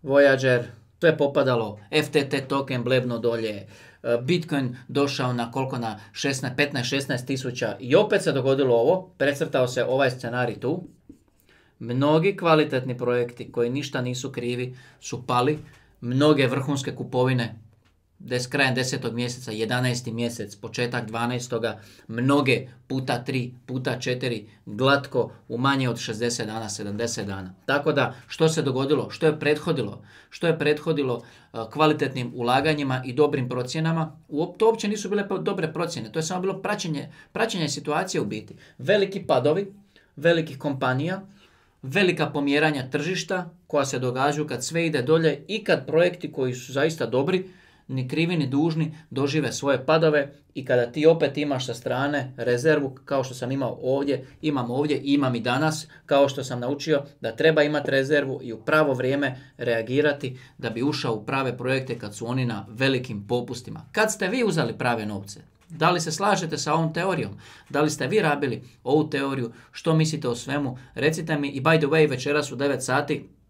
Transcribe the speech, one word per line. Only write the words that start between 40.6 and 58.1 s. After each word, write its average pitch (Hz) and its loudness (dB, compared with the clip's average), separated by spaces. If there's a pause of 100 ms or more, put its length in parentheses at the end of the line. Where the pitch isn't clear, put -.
velika 160 2
pomjeranja 143 2
tržišta 175 -4 (180)
koja 143 2
se 131 -4
događaju 139 0
kad 123 -6
sve 165 -2
ide 147 0
dolje 151 2
i 214 -6
kad 147 0
projekti 170 0
koji 127 -2
su 123 -12
zaista 143 0
dobri, 151 0 (380)
ni 131 -4
krivi 165 0
ni 135 2
dužni, 156 0 (120)
dožive 139 0
svoje 131 0
padove 156 4 (200)
i 139 -8
kada 120 4
ti 151 2
opet 160 6
imaš 143 -2
sa 156 -6
strane 135 -2
rezervu, 131 2 (100)
kao 135 0
što 127 -8
sam 123 -6
imao 135 -4
ovdje, 135 0 (160)
imam 131 -2
ovdje 147 0
i 139 0
imam 131 2
i 113 -2
danas, 139 0 (180)
kao 139 6
što 131 -6
sam 123 -6
naučio 139 -2 (180)
da 113 -4
treba 156 4
imati 147 0
rezervu 135 2